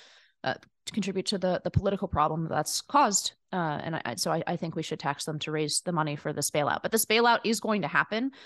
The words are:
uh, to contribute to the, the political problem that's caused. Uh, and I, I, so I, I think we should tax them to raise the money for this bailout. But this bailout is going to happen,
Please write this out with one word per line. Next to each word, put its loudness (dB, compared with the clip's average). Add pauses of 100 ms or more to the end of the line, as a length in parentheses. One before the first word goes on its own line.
(440)
uh, -2 (320)
to -12
contribute -2
to -2
the, 0
the -2
political 0
problem 0
that's -2
caused. 2 (180)
Uh, 0
and -4
I, -4
I, -4
so 0
I, 0
I -2
think -4
we -2
should -6
tax -4
them -4
to -6
raise 0
the -4
money 0
for -4
this -2
bailout. 2
But -2
this 2
bailout 4
is 2
going 0
to -2
happen, 0 (160)